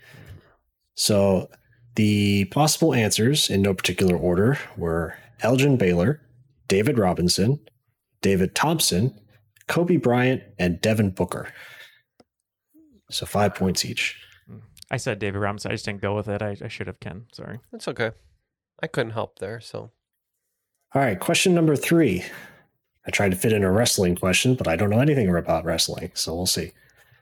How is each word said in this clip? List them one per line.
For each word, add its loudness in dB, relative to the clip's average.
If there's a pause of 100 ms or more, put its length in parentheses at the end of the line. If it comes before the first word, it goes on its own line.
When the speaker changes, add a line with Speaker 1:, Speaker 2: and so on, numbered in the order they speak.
(960)
Speaker 1:
So 2 (460)
the 2
possible 2
answers, 2
in 2
no 2
particular 0
order, 2 (180)
were -4 (240)
Elgin 2
Baylor, 2 (460)
David 2
Robinson, 2 (640)
David 0
Thompson, 0 (480)
Kobe 2
Bryant, 2 (160)
and -2
Devin 2
Booker. -6 (1600)
So -8
five 0
points -2
each. -6 (720)
Speaker 2:
I -4
said -6
David -4
Robinson. -6
I -4
just -8
didn't -8
go -2
with -4
it. -4
I, -6
I -12
should -10
have, -12
Ken. -14
Sorry. -14 (120)
Speaker 3:
That's -12
okay. -4 (680)
I -6
couldn't -4
help -8
there, -10
so. -14 (1000)
Speaker 1:
All 2
right, 0
question 2
number 4
three. 2 (840)
I -10
tried 0
to -2
fit 0
in 2
a 2
wrestling 2
question, 2
but -2
I 2
don't 0
know 4
anything 4
about 0
wrestling, -4
so -6
we'll -4
see. -4 (480)